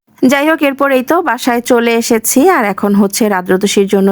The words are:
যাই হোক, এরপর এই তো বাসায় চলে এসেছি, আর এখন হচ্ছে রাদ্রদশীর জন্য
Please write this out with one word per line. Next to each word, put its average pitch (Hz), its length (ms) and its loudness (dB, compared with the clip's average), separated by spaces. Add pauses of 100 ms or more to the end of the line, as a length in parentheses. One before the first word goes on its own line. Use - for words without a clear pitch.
(220)
যাই 277 260 2
হোক, 320 140 0
এরপর 277 300 -2
এই 254 180 0
তো 311 120 2
বাসায় 240 480 -2
চলে 233 240 2
এসেছি, 233 540 0
আর 320 160 2
এখন 202 300 -2
হচ্ছে 202 340 0
রাদ্রদশীর 190 600 0
জন্য 196 240 2